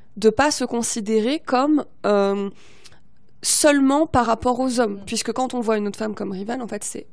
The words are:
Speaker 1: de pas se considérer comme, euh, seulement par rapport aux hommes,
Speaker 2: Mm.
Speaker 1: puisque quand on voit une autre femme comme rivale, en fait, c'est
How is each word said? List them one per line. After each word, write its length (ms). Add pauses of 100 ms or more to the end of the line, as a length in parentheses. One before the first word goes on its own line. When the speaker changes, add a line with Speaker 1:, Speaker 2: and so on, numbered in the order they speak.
(180)
Speaker 1:
de 120
pas 200
se 140
considérer 760
comme, 440 (220)
euh, 440 (920)
seulement 640
par 180
rapport 360
aux 180
hommes, 220
Speaker 2:
Mm. 40
Speaker 1:
puisque 280
quand 200
on 60
voit 180
une 120
autre 100
femme 160
comme 160
rivale, 300
en 80
fait, 160
c'est 280